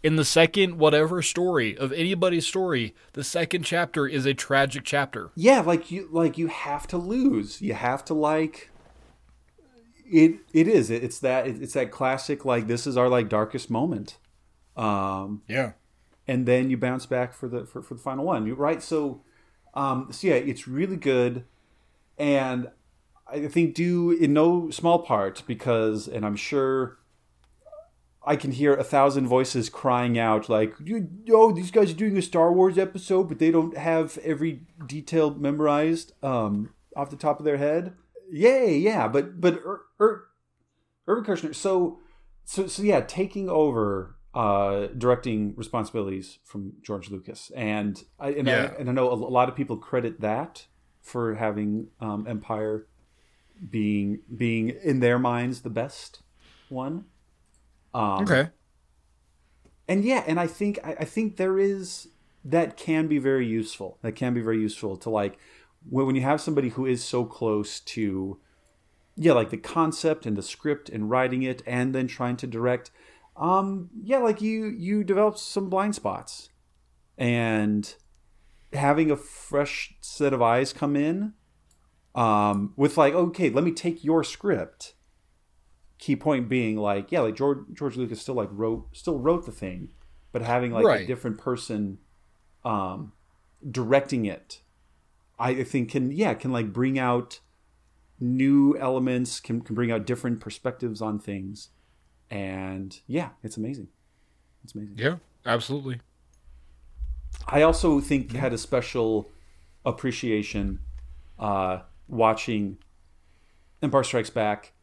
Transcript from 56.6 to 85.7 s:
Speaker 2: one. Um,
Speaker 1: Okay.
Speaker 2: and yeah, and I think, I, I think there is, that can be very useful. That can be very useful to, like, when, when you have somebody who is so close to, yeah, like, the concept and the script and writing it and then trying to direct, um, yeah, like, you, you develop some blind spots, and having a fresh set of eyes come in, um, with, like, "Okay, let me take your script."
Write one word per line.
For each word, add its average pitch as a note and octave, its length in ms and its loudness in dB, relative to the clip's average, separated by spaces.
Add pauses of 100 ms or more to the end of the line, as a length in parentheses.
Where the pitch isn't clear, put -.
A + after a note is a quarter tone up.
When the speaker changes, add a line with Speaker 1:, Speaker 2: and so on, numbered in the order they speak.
Speaker 2:
one. C#3 360 -8 (880)
Um, G2+ 300 0
Speaker 1:
Okay. D#3 260 2 (1400)
Speaker 2:
and G3 160 2
yeah, B3 240 2
and D#3+ 120 0
I E3+ 80 0
think, G3+ 360 -4
I, D#3 160 -8
I D#3 60 -2
think G#3+ 320 -4
there F#3+ 200 0
is, G3 520 -2 (340)
that D#3+ 340 0
can D#3+ 300 0
be D3 100 2
very C3 300 2
useful. A2 540 -6
That A2 140 -6
can B2 180 -2
be A#2+ 80 -2
very A2 200 0
useful G#2+ 360 -4
to, - 120 -8
like, G2+ 280 -2 (520)
when, C3+ 160 2
when C3 100 2
you C3+ 60 0
have D3 200 0
somebody C#3+ 280 0
who B2+ 160 -4
is B2 180 -2
so B2 220 -2
close G#2+ 540 -4
to, F#2+ 600 -6 (760)
yeah, D#3 180 4
like, A2 160 2
the A#2 80 -8
concept D#3+ 680 -2
and G#2+ 120 -2
the G2 60 -6
script - 460 -6
and G#2+ 200 -6
writing B2+ 340 0
it B2+ 220 -6
and B2 300 -2
then C3 120 -2
trying B2 300 -4
to B2+ 100 -10
direct, A#2+ 440 -4 (440)
um, F#3+ 540 -2 (140)
yeah, B3 160 0
like, G#3+ 220 2
you, A3 260 -2
you G#3 360 -2
develop G#3 340 2
some G3 320 -4
blind G3 260 0
spots, - 540 -8 (680)
and A2 800 0 (800)
having D3 360 2
a C#3+ 60 4
fresh - 840 -6
set C#3+ 320 -2
of B2 80 2
eyes A#2+ 320 4
come C#3+ 220 -2
in, E3+ 380 -2 (840)
um, G#2 600 2
with, D3 220 2
like, C#3+ 160 6
"Okay, F3 360 2
let B2+ 140 2
me F3 80 2
take E3+ 320 -6
your D#3 200 2
script." - 720 -6 (1080)